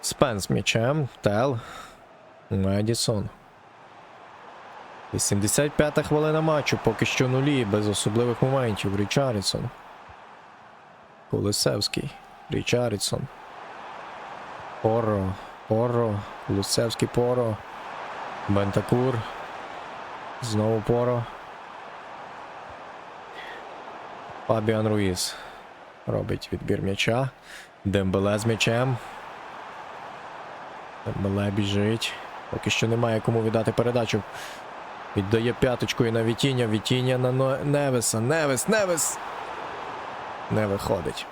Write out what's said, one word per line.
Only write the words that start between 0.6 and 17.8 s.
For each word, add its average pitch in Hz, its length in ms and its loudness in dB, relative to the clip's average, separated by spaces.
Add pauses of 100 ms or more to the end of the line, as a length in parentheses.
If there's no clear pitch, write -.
Тел. 113 360 2 (920)
Медісон. 101 800 2 (1800)
Вісімдесят 107 580 2
п'ята 151 320 2
хвилина 156 380 4
матчу. 156 420 2
Поки 113 220 4
що 131 220 4
нулі, 131 380 4
без 104 220 2
особливих 113 540 2
моментів. 117 560 2
Річардсон. 113 720 2 (1600)
Кулисевський. 110 800 0 (380)
Річардсон. 113 720 0 (1600)
Поро. 107 520 2 (340)
Поро. 113 520 2 (280)
Кулисевський, 110 600 0
Поро. 120 480 2 (960)